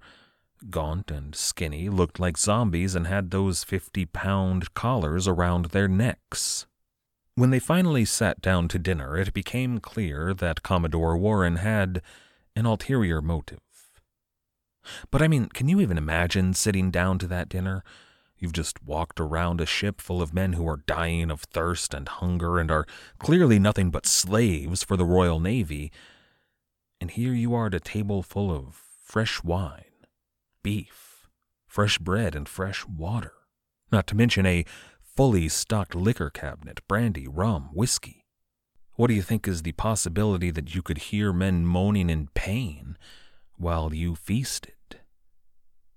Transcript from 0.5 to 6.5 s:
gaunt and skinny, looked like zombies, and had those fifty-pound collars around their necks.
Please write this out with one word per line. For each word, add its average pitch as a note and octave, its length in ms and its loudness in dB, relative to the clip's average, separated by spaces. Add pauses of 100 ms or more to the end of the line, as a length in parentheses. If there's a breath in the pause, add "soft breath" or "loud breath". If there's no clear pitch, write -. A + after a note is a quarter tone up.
gaunt E2 400 -4
and D2 240 -10
skinny, D#2+ 540 -4
looked F2+ 320 0
like F2+ 180 -2
zombies, F#2+ 560 2
and E2+ 140 0
had F#2+ 240 -2
those F#2+ 320 0
fifty-pound F#2+ 1080 -2
collars F#2 520 0
around F2 400 2
their G2 220 2
necks. - 800 -2 (680)